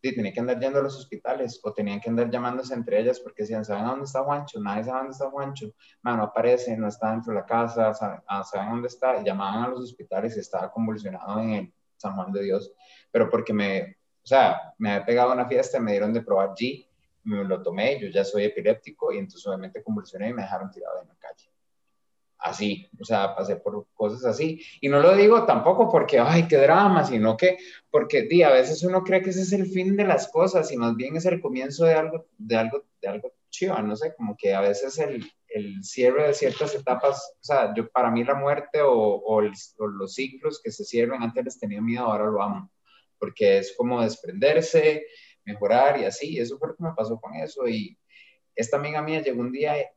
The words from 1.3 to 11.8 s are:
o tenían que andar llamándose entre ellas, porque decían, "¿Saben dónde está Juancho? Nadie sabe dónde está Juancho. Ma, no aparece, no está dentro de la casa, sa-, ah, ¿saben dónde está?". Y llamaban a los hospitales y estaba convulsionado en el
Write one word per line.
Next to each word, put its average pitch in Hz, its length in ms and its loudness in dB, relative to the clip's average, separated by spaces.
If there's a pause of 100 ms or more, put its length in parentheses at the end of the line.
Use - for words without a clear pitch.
o 107 80 -6
tenían 104 280 -6
que 117 100 -8
andar 117 200 0
llamándose 123 420 -6
entre 117 280 -2
ellas, 123 180 0
porque - 240 -12
decían, 107 220 -4
"¿Saben 104 200 -4
dónde 135 200 -6
está 135 180 -4
Juancho? 143 380 -6
Nadie 104 240 -6
sabe 127 140 -6
dónde 135 140 -8
está 135 160 -6
Juancho. 135 440 -10 (300)
Ma, 120 140 -2
no 107 60 0
aparece, 120 540 0
no 110 100 -4
está 110 240 -4
dentro 117 220 -4
de 101 80 -2
la - 60 -12
casa, 113 480 0
sa-, 101 340 -6
ah, 98 160 -4
¿saben 101 260 -6
dónde 120 160 -6
está?". 127 340 -2
Y 104 40 -10
llamaban 98 400 -2
a 123 40 -4
los 127 120 -6
hospitales 113 560 -8
y 101 40 -6
estaba 92 300 -6
convulsionado 104 680 -6
en 110 100 -2
el 95 240 -6 (220)